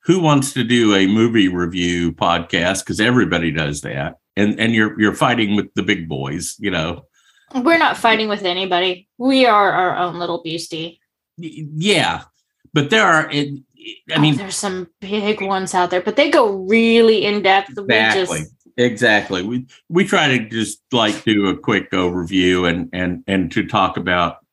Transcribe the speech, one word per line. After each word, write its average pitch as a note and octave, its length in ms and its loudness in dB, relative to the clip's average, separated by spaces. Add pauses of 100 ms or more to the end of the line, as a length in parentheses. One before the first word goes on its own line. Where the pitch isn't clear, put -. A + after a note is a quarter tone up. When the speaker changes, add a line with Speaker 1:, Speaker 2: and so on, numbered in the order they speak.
Speaker 1:
Who F#3 160 2
wants D3 340 2
to B2+ 100 -2
do A2+ 300 4
a F#2+ 140 4
movie A2 400 4
review F2 640 -2
podcast? F2 720 -2
'Cause F#2 140 -6
everybody F2 500 2
does D2 320 -4
that. C#2+ 360 -8 (180)
And, G#2 240 0
and A#2 140 0
you're, A2 260 0
you're G#2 140 2
fighting A#2 420 0
with G2 180 -4
the G2 80 -2
big F2 260 -2
boys, C#2+ 520 -8
you G2+ 100 -4
know. E2+ 360 -6 (480)
Speaker 2:
We're C#4+ 240 0
not D#4 180 0
fighting A3 320 0
with G3+ 160 -4
anybody. F3+ 640 -2 (100)
We C4 280 2
are G#3 260 4
our F3 240 0
own F3 240 -4
little F3 220 -6
beastie. E3 580 -10 (380)
Speaker 1:
Y-, D#3 360 -12
yeah, D3+ 480 0 (500)
but D3 180 0
there A3 140 4
are, D#3 260 2
it, C#3+ 180 -2 (600)
I D#3+ 60 -4
Speaker 2:
Oh, D3+ 40 2
Speaker 1:
mean, D3+ 160 4
Speaker 2:
there's F#3+ 200 -8
some F#3 320 -6 (120)
big G#3 420 -4
ones F#3+ 320 -4
out F3+ 160 0
there, F3+ 120 0
but G#3 140 -4
they D4 140 2
go G3+ 380 2
really A3+ 560 6
in G#3 180 -2
depth. G3 340 2
We G3+ 80 -10
Speaker 1:
Exactly. A2 540 0
Speaker 2:
just D#2 140 -10 (240)
Speaker 1:
Exactly. G#2 640 0
We, B2 240 -6 (220)
we F3 160 2
try F3+ 240 2 (100)
to A2 100 -6
just, A2 320 -6 (120)
like, G#2+ 320 0
do G#2 240 2
a F#2 80 0
quick G2 340 -2
overview F2+ 800 0
and, E2+ 220 -4
and, F2+ 340 -6
and F#2+ 260 0
to F#2+ 140 -2
talk F#2+ 300 0
about F2 420 -2 (140)